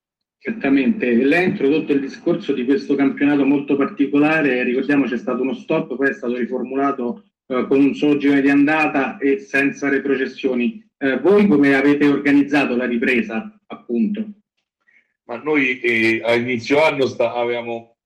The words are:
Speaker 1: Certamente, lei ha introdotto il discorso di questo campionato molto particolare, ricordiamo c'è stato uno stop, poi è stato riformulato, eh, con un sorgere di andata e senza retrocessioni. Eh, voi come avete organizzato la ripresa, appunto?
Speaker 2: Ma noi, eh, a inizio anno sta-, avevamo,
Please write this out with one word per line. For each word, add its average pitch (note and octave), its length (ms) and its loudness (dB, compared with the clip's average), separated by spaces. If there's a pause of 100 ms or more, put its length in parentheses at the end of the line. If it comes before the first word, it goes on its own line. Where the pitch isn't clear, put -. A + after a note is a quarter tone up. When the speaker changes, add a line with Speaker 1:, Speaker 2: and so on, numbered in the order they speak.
(360)
Speaker 1:
Certamente, B2 760 -2
lei C#3 340 2
ha - 20 2
introdotto D3 460 0
il C#3 80 0
discorso - 520 -4
di B2 140 -4
questo C#3 280 0
campionato C#3 520 0
molto C#3 300 0
particolare, C#3+ 880 0
ricordiamo C3 440 0
c'è A#2+ 100 -4
stato A#2+ 240 -4
uno C3 140 -2
stop, D3+ 420 -4
poi C3+ 140 0
è - 20 -4
stato B2 240 -6
riformulato, B2 880 -4 (220)
eh, B2 200 -2
con C#3 140 2
un C3+ 140 4
sorgere C#3+ 480 2
di C#3 80 4
andata C#3+ 680 2
e C3+ 220 0
senza C#3 500 -2
retrocessioni. B2+ 1000 -2 (120)
Eh, C3 200 -2
voi G3+ 280 4
come C#3+ 300 4
avete C#3+ 300 4
organizzato C#3 680 2
la B2 80 -2
ripresa, A#2 720 -2 (100)
appunto? A2 640 -4 (920)
Speaker 2:
Ma A#2+ 120 -12
noi, C3 440 -2
eh, A2+ 420 0
a A#2 120 2
inizio B2 500 0
anno C#3 220 2
sta-, A#2 260 -2
avevamo, A#2+ 720 -6